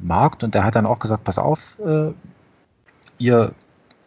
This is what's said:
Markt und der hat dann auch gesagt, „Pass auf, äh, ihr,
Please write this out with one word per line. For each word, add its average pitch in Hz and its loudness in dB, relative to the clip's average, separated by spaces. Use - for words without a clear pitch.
Markt 95 0
und 110 -2
der 101 2
hat 107 2
dann 107 2
auch 113 0
gesagt, 110 -4
„Pass 95 -4
auf, - -4
äh, 156 -2
ihr, 117 4